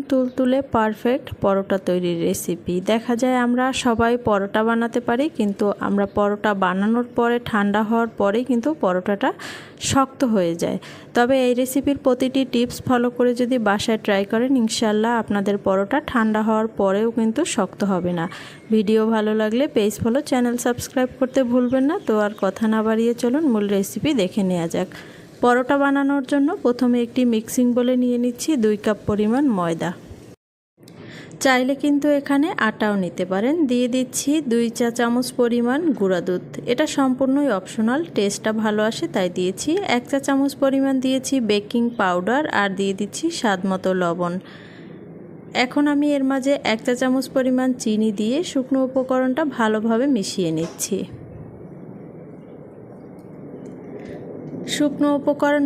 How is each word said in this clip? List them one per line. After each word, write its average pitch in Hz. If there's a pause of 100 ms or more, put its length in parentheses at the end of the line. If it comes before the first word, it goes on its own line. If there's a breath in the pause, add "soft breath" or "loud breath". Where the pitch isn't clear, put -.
তুলতুলে 254 (140)
পারফেক্ট 226 (140)
পরোটা 196
তৈরির 180
রেসিপি। 180 (120)
দেখা 226
যায় 254
আমরা 247 (120)
সবাই 233
পরোটা 208
বানাতে 233
পারি, 240 (100)
কিন্তু 208 (140)
আমরা 202
পরোটা 208
বানানোর 196
পরে 240
ঠান্ডা 202
হওয়ার 233
পরেই 208
কিন্তু 240 (120)
পরোটাটা 196 (600 loud breath)
শক্ত 269
হয়ে 185
যায়। 190 (360 loud breath)
তবে 240 (120)
এই 247
রেসিপির 262
প্রতিটি 262
টিপস 247
ফলো 247
করে 240
যদি 247 (120)
বাসায় 214
ট্রাই 202
করেন, 233
ইনশাল্লাহ 220
আপনাদের 202
পরোটা 196
ঠান্ডা 220
হওয়ার 220 (120)
পরেও 202 (100)
কিন্তু 220
শক্ত -
হবে 180
না। 170 (460 loud breath)
ভিডিও 220 (120)
ভালো 214
লাগলে 220 (120)
পেজ 214
ফলো, 233 (220)
চ্যানেল 240
সাবস্ক্রাইব 254
করতে 254 (100)
ভুলবেন 247
না। 359 (100)
তো 233
আর 208
কথা 190
না 220
বাড়িয়ে 226 (100)
চলুন 254
মূল 208
রেসিপি 196
দেখে 196
নেওয়া 170
যাক। 180 (520 loud breath)
পরোটা 247
বানানোর 277
জন্য 285 (140)
প্রথমে 240
একটি 254 (100)
মিক্সিং 226 (100)
বোলে 254
নিয়ে 247
নিচ্ছি 240
দুই 214
কাপ 208
পরিমাণ 214 (140)
ময়দা। 170 (1500 loud breath)
চাইলে 254
কিন্তু 294 (120)
এখানে 285 (200)
আটাও 214
নিতে 180
পারেন। 226 (120)
দিয়ে 247
দিচ্ছি 254 (220)
দুই 233 (120)
চা 240 (100)
চামচ 240 (140)
পরিমাণ 240 (180)
গুঁড়া 185
দুধ। 180 (280)
এটা 302 (100)
সম্পূর্ণই 269 (100)
অপশনাল, 226 (140)
টেস্টটা 202 (120)
ভালো 214 (100)
আসে 226 (100)
তাই 190
দিয়েছি। 185 (260)
এক 247
চা 277
চামচ 277 (100)
পরিমাণ 269 (100)
দিয়েছি 262
বেকিং 208 (140)
পাউডার 196 (180)
আর 202
দিয়ে 196
দিচ্ছি 202 (140)
স্বাদ 196 (100)
মতো 185
লবণ। 175 (1300 loud breath)
এখন 285
আমি 294 (100)
এর 269
মাঝে 269 (200)
এক 220
চা 247
চামচ 262 (100)
পরিমাণ 254 (140)
চিনি 220 (100)
দিয়ে 226
শুকনো 262 (100)
উপকরণটা 254 (140)
ভালোভাবে 226 (100)
মিশিয়ে 190
নিচ্ছি। 175 (3750 loud breath)
শুকনো 294 (100)
উপকরণ 294